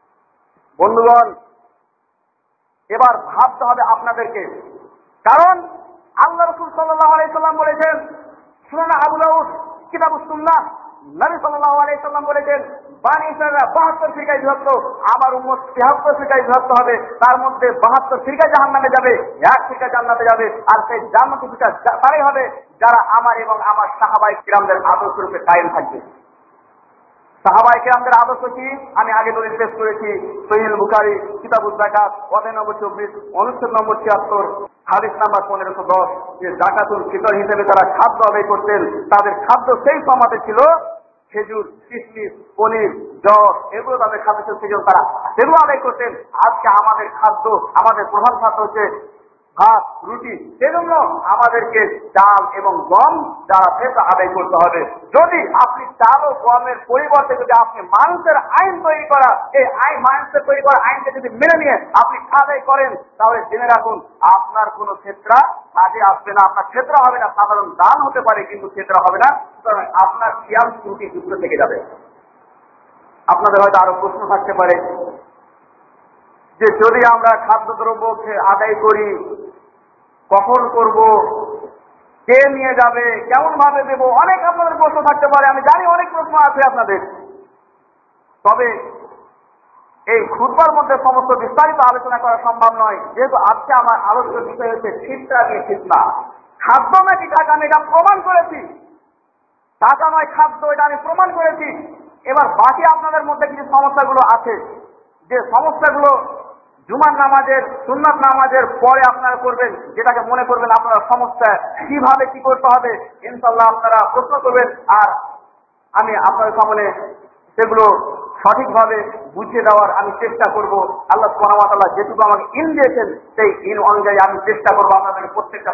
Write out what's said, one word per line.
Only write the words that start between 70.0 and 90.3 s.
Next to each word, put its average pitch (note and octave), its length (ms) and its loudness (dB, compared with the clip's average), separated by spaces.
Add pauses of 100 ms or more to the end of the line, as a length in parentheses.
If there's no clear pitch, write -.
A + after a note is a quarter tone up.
আপনার A3+ 300 0
সিয়াম A3+ 380 0
ত্রুটি G3 400 -14
যুক্ত - 180 -14
থেকে E3+ 300 -6
যাবে। C3+ 220 -2 (1500)
আপনাদের G3 360 4
হয়তো G3 200 4
আরো F3+ 180 0
প্রশ্ন G3 280 -6
থাকতে G3+ 240 -2
পারে F3+ 520 -2 (1600)
যে A3 140 4
যদি A3+ 260 4 (120)
আমরা A3+ 240 4
খাদ্যদ্রব্য A3 800 -2
খে-, G#3+ 320 -4
আদায় G#3 280 2
করি, G#3 600 -2 (960)
কখন A#3+ 380 2
করব, A3 520 4 (1080)
কে C4 220 6
নিয়ে C4+ 260 -4
যাবে, A#3+ 460 2
কেমন D4 320 0
ভাবে C#4+ 300 2
দেব, C4+ 200 -4
অনেক E4+ 420 2
আপনাদের E4+ 340 -2
প্রশ্ন D4+ 240 2
থাকতে C#4+ 240 2
পারে। C#4+ 200 4
আমি C4+ 140 2
জানি E4+ 260 4
অনেক F4 260 0
প্রশ্ন D#4+ 220 -6
আছে C#4+ 320 4
আপনাদের, A3 340 -2 (1400)
তবে A#3 220 2 (1400)
এই A3 200 0
খুতবার D4+ 480 2